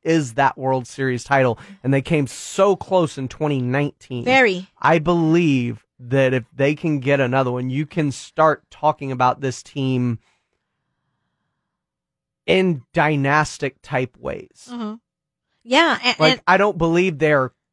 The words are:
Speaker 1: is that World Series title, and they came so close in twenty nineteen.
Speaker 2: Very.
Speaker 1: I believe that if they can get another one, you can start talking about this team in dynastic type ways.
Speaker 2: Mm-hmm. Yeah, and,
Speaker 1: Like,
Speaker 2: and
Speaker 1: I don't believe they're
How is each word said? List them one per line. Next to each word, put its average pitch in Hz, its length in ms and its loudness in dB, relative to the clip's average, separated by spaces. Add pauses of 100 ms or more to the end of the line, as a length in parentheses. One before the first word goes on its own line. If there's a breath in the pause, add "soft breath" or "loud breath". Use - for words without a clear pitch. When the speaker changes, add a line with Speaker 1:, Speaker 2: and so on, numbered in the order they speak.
Speaker 1:
is 147 340 0
that 139 220 2
World 131 300 -2
Series 127 380 -4
title, 131 340 2 (240 loud breath)
and 135 100 0
they 139 80 2
came 147 240 -2
so - 520 0
close 180 400 -2
in 131 100 -8
twenty 147 340 -4
nineteen. 127 600 -4
Speaker 2:
Very. 240 440 0 (140)
Speaker 1:
I 165 180 4
believe 156 840 2 (140)
that 131 340 0
if 127 120 -2 (100)
they 139 180 2
can 151 280 -2
get 139 180 2
another 127 320 0
one, 127 180 -6
you 139 160 -4
can 147 280 -4
start - 580 0
talking 147 400 -4
about 127 300 0
this 131 200 -6
team 123 580 -2 (2250)
in 180 380 0 (100)
dynastic 147 880 0
type 131 360 -6
ways. - 540 -12
Speaker 2:
Mm-hmm. 226 240 -10 (680)
Yeah, 269 400 2
and, 240 160 0
Speaker 1:
Like, - 140 4
Speaker 2:
and - 140 -6
Speaker 1:
I 185 100 6
don't 196 200 0
believe 170 420 0
they're 147 320 2 (220)